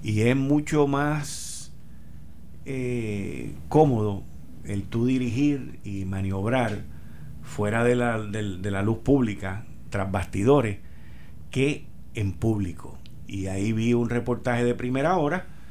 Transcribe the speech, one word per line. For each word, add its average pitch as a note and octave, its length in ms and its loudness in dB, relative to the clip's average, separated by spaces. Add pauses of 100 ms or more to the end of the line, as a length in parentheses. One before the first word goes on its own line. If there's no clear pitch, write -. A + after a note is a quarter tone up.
Y G#2+ 180 2
es A#2+ 140 6
mucho C#3+ 520 4
más, D3 840 -2 (920)
eh, A2+ 920 -2 (140)
cómodo A2 540 6 (420)
el G2+ 180 -4
tú A#2 240 0
dirigir C3 760 2
y G2 220 -4
maniobrar G2 800 0 (580)
fuera G#2 420 0
de B2 120 6
la, A#2+ 240 2
del, G2+ 420 -4
de G2 100 -2
la G2 120 0
luz A2 160 2
pública, G#2+ 680 2 (240)
tras G2 220 -2
bastidores, G2+ 680 4 (720)
que C3+ 380 0 (260)
en G2 200 -2
público. G#2 640 -2 (300)
Y G2 200 -4
ahí G2 260 0
vi A2+ 200 2
un A#2+ 160 2
reportaje A#2+ 540 0
de A#2+ 120 2
primera C3+ 420 0
hora E3 300 0 (240)